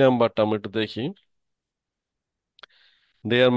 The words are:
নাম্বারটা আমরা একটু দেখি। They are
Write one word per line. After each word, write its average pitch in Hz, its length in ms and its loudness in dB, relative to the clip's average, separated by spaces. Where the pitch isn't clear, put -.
নাম্বারটা 120 400 2
আমরা 107 160 -2
একটু 101 200 -12
দেখি। 107 240 -6
They 120 200 2
are 123 120 2